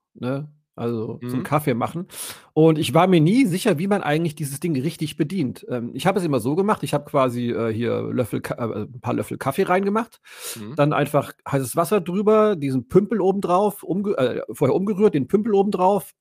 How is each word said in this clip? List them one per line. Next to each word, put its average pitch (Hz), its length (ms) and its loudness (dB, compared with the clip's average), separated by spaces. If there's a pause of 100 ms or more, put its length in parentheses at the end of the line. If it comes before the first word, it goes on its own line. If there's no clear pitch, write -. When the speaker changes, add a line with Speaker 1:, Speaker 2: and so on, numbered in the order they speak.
(140)
Speaker 1:
ne? 139 380 -6 (220)
Also 117 440 -6 (100)
zum 127 120 -4
Speaker 2:
Mhm. - 20 -2
Speaker 1:
Kaffee 147 320 0
machen. 127 340 -6 (460)
Und 156 240 6
ich 123 160 0
war 170 120 6
mir 180 140 6
nie 214 240 6
sicher, 180 340 0
wie 196 100 -2
man 196 140 0
eigentlich 156 320 -2
dieses 139 240 -8
Ding 170 220 -2
richtig 151 380 -4
bedient. 156 500 -4
Ähm, 120 240 -6
ich 131 140 -4
hab 196 100 2
es 180 80 0
immer 139 160 0
so 127 160 -2
gemacht, 202 260 0
ich 151 120 -4
hab 147 160 -4
quasi, 123 400 0
äh, 113 200 -2
hier 110 300 -2 (100)
Löffel 120 300 -2
Ka-, - 140 -8
äh, 107 300 -6
ein 120 180 -14
paar 120 100 -4
Löffel 113 240 -4
Kaffee 160 280 -2
reingemacht, 196 580 -2 (340)
Speaker 2:
Mhm. 113 180 -12
Speaker 1:
dann 147 200 2
einfach 143 380 0 (140)
heißes 135 300 -4
Wasser 170 240 0
drüber, 214 560 2
diesen 135 320 -2
Pümpel 202 320 4
oben 190 220 2
drauf, 185 400 0
umge-, 196 340 -2
äh, 117 260 0 (120)
vorher 135 200 2
umgerührt, 196 380 2
den 135 160 0
Pümpel 208 240 0
oben 196 200 2
drauf, 185 480 0